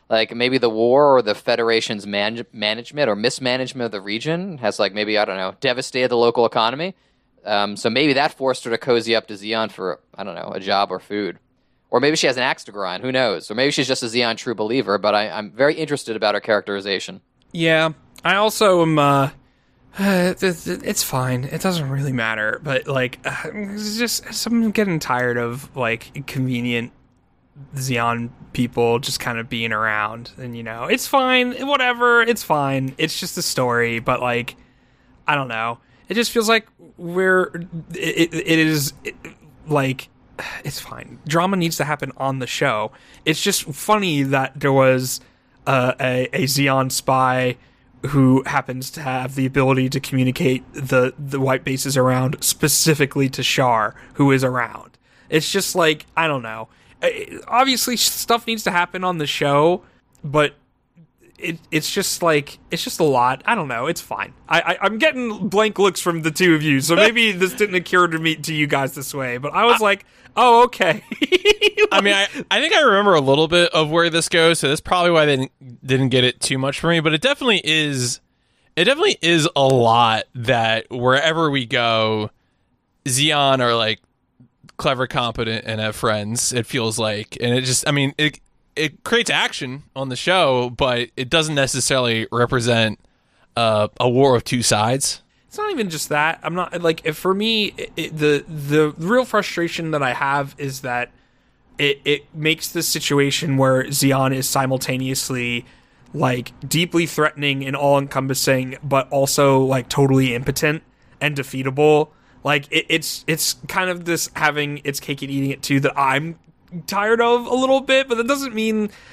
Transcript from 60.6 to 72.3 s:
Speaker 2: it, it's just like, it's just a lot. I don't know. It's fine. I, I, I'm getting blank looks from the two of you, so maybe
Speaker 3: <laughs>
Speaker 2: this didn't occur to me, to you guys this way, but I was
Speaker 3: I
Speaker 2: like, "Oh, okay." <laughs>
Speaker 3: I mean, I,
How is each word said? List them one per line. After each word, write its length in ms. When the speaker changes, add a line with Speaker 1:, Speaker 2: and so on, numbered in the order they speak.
Speaker 2:
it, 200
it's 200
just 320
like, 360
it's 140
just 160
a 40
lot. 420
I 80
don't 140
know. 180
It's 160
fine. 320
I, 100
I, 220
I'm 160
getting 500
blank 300
looks 240
from 180
the 100
two 240
of 80
you, 200
so 140
maybe 360
Speaker 3:
<laughs> 0
Speaker 2:
this 220
didn't 200
occur 340
to 100
me, 180
to 160
you 140
guys 280
this 200
way, 240
but 160
I 100
was 160
Speaker 3:
I 40
Speaker 2:
like, 220
"Oh, 280
okay." 460
<laughs> 800
Speaker 3:
I 80
mean, 140
I, 140